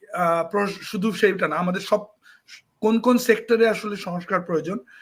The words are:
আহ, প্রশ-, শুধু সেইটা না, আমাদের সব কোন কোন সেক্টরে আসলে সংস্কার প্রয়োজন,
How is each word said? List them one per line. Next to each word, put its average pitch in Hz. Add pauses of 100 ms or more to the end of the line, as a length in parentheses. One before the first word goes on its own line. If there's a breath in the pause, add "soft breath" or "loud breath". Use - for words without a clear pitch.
(120)
আহ, 170
প্রশ-, 202
শুধু 208
সেইটা 180
না, 151
আমাদের 180
সব 208 (800 loud breath)
কোন 220
কোন 240
সেক্টরে 226
আসলে 208
সংস্কার 175
প্রয়োজন, 175 (240 loud breath)